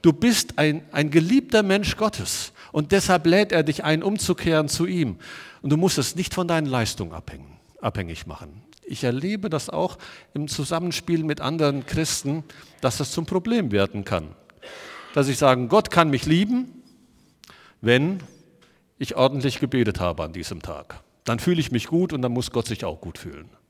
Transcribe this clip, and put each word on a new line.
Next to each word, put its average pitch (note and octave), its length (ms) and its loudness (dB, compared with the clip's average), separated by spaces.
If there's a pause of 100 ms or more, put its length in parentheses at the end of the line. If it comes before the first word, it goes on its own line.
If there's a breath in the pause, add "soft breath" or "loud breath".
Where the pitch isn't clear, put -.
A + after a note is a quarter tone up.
Du E3+ 100 8
bist A3 460 2
ein, D3+ 240 2 (100)
ein D3+ 180 0
geliebter F3+ 540 4
Mensch G3 320 2
Gottes. - 560 -4 (220 loud breath)
Und D3+ 180 0
deshalb F#3 340 4
lädt G3 280 6
er D#3+ 100 4
dich D#3 220 -2
ein, D#3 180 2
umzukehren E3+ 640 0
zu - 200 0
ihm. D#3+ 320 0 (420 loud breath)
Und - 80 -4
du D3+ 80 4
musst F3 220 2
es - 160 -2
nicht F3 180 -4
von F3+ 160 -2
deinen D#3+ 180 2
Leistungen A2 460 -2
abhängen, C#2+ 440 -16 (220)
abhängig F2 480 -6
machen. D#2 340 -16 (220)
Ich - 220 -8
erlebe F#3 440 -2
das D#3 200 -4
auch D#3+ 280 -2 (360 loud breath)
im D3 160 -6
Zusammenspiel E3 760 -2
mit D3+ 160 -2
anderen C#3+ 460 0
Christen, D#3 580 -2 (380 loud breath)
dass B2+ 160 0
das - 140 -4
zum E3 140 -4
Problem F#3 460 0
werden G2 320 0
kann. E2 320 -4 (800 loud breath)
Dass C#3 160 2
ich C3 80 -2
sage, B2+ 300 4
„Gott G#3+ 240 4
kann E3 180 4
mich C3+ 160 0
lieben, G#3 580 0 (960 loud breath)
wenn C#3+ 420 2 (760 soft breath)
ich - 180 -8
ordentlich C3 460 2
gebetet A#2+ 400 0
habe F2 240 -2
an D#2 80 -10
diesem F2 280 -10
Tag. - 400 -14 (220)
Dann A#2 160 -2
fühle F3 200 2
ich D3+ 120 -2
mich A#2+ 160 -2
gut E3+ 260 0
und C3+ 80 -4
dann B2 100 -2
muss A#2+ 200 -4
Gott A#2 160 -2
sich G#2+ 180 -6
auch D#2 160 -8
gut E2+ 160 -12
fühlen.“ D2 320 -16 (200)